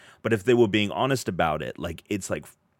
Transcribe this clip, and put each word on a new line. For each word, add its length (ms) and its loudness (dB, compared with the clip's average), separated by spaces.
But 120 0
if 100 -2
they 100 4
were 140 8
being 240 0
honest 380 -2
about 320 -2
it, 180 -10
like, 300 -8
it's, 200 -6
like, 160 -6